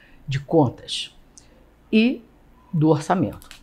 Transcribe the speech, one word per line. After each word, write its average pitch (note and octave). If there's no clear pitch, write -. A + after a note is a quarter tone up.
de C3+
contas -
e A#3
do D#3
orçamento. D3+